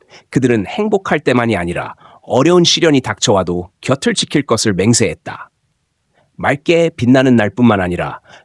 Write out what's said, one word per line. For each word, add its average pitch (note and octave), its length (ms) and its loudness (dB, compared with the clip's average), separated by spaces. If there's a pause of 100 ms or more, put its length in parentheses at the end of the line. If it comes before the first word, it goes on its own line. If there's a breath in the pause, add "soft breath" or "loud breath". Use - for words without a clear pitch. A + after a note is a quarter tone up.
(300 soft breath)
그들은 A#2+ 380 0
행복할 G#3 520 -2
때만이 A#2+ 360 0
아니라 G2 400 -8 (260 soft breath)
어려운 E3 420 2
시련이 D3+ 380 2
닥쳐와도 F#2 680 -2 (100)
곁을 C#3 320 -2
지킬 - 320 -2
것을 A2 280 -2
맹세했다. - 760 -2 (840)
맑게 E3 600 0
빛나는 C3 400 4
날뿐만 G#2+ 460 2
아니라 F2 400 -6 (240 loud breath)